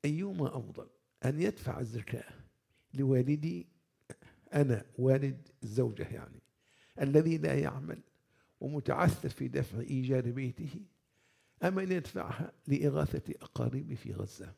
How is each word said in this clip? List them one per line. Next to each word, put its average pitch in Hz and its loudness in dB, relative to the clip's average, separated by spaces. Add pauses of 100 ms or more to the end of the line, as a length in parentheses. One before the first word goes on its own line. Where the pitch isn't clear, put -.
أيهما 160 0
أفضل؟ - -10 (380)
أن 147 2
يدفع 190 0
الزكاة 117 -6 (600)
لوالدي، 143 2 (880)
أنا 127 4 (140)
والد 135 4 (140)
الزوجة 110 0
يعني، - -12 (600)
الذي 151 6
لا 147 2
يعمل 139 -2 (580)
ومتعثر 147 0
في 131 -4
دفع 120 -2
إيجار 127 0
بيته، 135 -6 (840)
أم 190 2
أن 185 -2
يدفعها 135 -4 (140)
لإغاثة 147 2
أقاربي 62 -4
في - -10
غزة؟ 95 -8